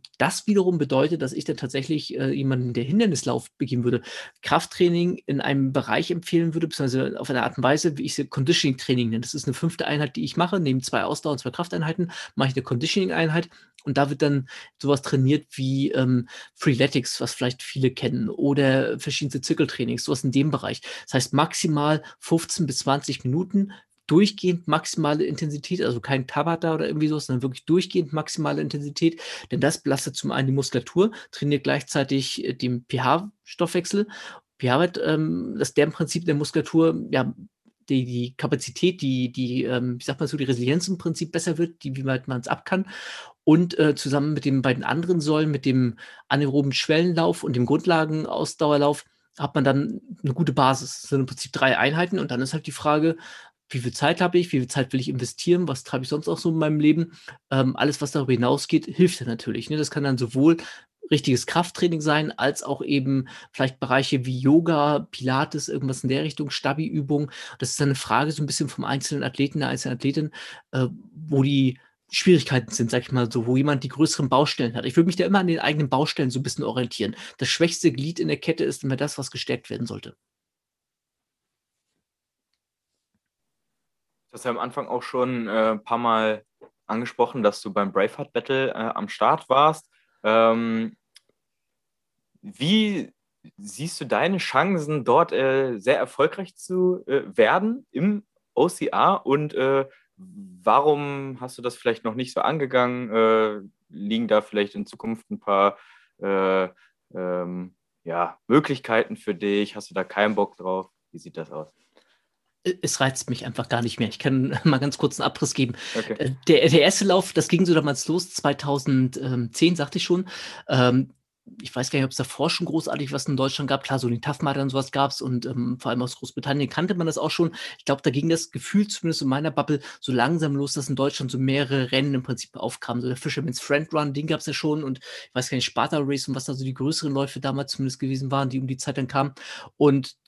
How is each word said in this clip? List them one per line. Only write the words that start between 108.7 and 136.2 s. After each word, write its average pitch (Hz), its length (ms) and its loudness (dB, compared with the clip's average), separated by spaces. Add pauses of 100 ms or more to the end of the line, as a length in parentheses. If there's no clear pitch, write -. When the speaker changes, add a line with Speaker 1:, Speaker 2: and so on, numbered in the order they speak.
Speaker 2:
für 104 180 -6
dich? 101 420 -2
Hast - 140 -14
du 85 40 -14
da 95 100 -2
keinen 104 300 0
Bock 101 220 -2
drauf? 92 340 -6 (220)
Wie 82 60 -16
sieht 82 180 -20
das 80 140 -10
aus? 76 180 -10 (960)
Speaker 1:
Äh, 180 180 -2
es - 180 -4
reizt 131 300 0
mich 120 160 -8
einfach 117 220 -8
gar 120 140 0
nicht 117 160 -4
mehr. 110 100 0
Ich - 100 -12
kann 135 420 0
<laughs> - 40 0
mal 135 140 4
ganz 139 200 -4
kurz 143 220 -2
einen 143 60 0
Abriss - 280 -4
geben. 127 200 0 (200)
Speaker 2:
Okay. 110 240 -4
Speaker 1:
Äh, 131 120 -2 (180)
der, 156 200 8
der 147 140 8
erste 196 220 4
Lauf, 185 280 2
das - 160 0
ging 175 180 4
so 170 80 6
damals 147 340 2
los, 180 260 -2
zweitausendzehn, 135 1400 0
sagte 156 220 -4
ich - 60 -4
schon. 185 240 0 (400)
Ähm, 127 460 4 (480)
ich - 120 -12
weiß 127 160 -4
gar 143 80 0
nicht, 135 60 2
ob's 131 120 -4
davor 143 340 -2
schon 175 160 -4
großartig 143 440 -4
was 139 140 -6
in 139 140 -2
Deutschland 135 320 -2
gab. 135 120 0
Klar, 135 160 -2
so 123 120 -2
den 117 100 -4
Tough - 220 -6
Mudder 139 180 -2
und 139 80 -2
sowas 131 240 -4
gab's 139 300 -2
und, 123 240 -4
ähm, 123 340 -4
vor - 80 -6
allem 123 140 -2
aus 127 140 -8
Großbritannien 139 520 -4
kannte 185 260 -2
man 170 120 -2
das 156 100 -2
auch 151 140 -2
schon. 165 220 0 (260)
Ich - 80 -20
glaub, 139 160 0
da 156 80 2
ging 143 180 0
das 165 220 0
Gefühl 202 360 0
zumindest 165 360 -4
in 135 60 0
meiner 147 220 0
Bubble 143 300 0 (180)
so - 140 -6
langsam 143 440 2
los, 139 180 -4
dass 139 160 -4
in 143 60 -2
Deutschland 135 340 -2
so 127 80 -4
mehrere 135 520 0
Rennen 139 220 2
im 127 100 0
Prinzip - 320 -8
aufkamen. 120 460 -6
So 127 80 -4
der 123 80 -4
Fisherman's 143 460 -6
Friend 147 320 0
Run, 147 180 0
den 147 140 -4
gab's 156 180 -2
ja 151 80 -4
schon 151 320 -2
und 131 140 -6
ich - 360 -18
weiß 131 140 -2
gar 139 80 -2
nicht, 123 80 0
Sparta 147 380 0
Race 139 260 -2